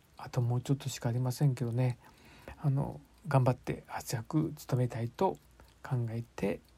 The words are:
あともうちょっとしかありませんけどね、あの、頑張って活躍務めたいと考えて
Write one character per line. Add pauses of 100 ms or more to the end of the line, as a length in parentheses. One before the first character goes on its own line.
(160)
あ
と
も
う
ち
ょ
っ
と
し
か
あ
り
ま
せ
ん
け
ど
ね、 (640)
あ
の、 (260)
頑
張
っ
て
活
躍
務
め
た
い
と (460)
考 (140)
え (140)
て (180)